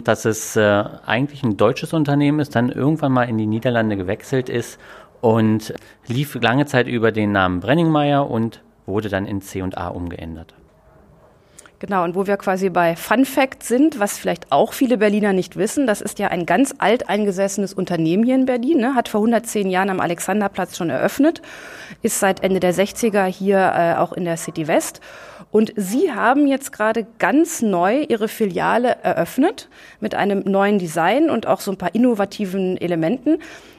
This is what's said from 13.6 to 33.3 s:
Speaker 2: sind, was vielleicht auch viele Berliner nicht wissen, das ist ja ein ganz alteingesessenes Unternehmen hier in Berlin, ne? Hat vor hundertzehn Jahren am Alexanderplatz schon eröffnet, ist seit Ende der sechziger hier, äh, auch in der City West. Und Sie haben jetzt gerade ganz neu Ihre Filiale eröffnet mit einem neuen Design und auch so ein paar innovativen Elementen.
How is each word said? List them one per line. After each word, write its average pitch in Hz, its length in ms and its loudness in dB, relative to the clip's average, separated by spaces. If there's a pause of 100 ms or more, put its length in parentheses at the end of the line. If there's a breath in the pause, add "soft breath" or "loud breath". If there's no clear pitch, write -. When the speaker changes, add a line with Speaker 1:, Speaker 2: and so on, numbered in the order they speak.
Speaker 2:
sind, 254 380 2
was 202 180 -2
vielleicht 180 320 -6
auch 156 220 4
viele 226 260 2
Berliner 208 340 4
nicht 185 240 -2
wissen, 226 300 0
das 208 140 0
ist - 180 -8
ja 202 80 -2
ein 175 180 -2
ganz 175 340 2
alteingesessenes 196 960 0
Unternehmen 175 520 0
hier 254 100 4
in 262 120 4
Berlin, 254 320 0
ne? 220 180 2
Hat 233 120 0
vor 214 120 0
hundertzehn 214 500 0
Jahren 185 180 0
am 185 120 -2
Alexanderplatz 185 760 -2
schon 165 140 -2
eröffnet, 269 500 0 (600 loud breath)
ist - 160 -2
seit 190 240 0
Ende 190 160 0
der 180 140 2
sechziger 196 540 0
hier, 190 320 0
äh, 170 380 2
auch - 160 0
in 185 120 -4
der 170 120 -2
City 160 300 -8
West. 196 340 -2 (520 loud breath)
Und 214 240 2
Sie 247 360 0
haben 247 360 2
jetzt 269 240 -2
gerade 220 340 -2 (140)
ganz 269 420 2
neu 202 460 2
Ihre 220 180 0
Filiale 202 800 0
eröffnet - 640 0 (320 loud breath)
mit - 160 -6
einem 196 240 0
neuen 196 400 2
Design 180 500 2
und 233 160 -2
auch 185 140 0
so 202 100 -4
ein 190 80 -6
paar - 160 -4
innovativen 196 840 0
Elementen. 175 600 0 (400 loud breath)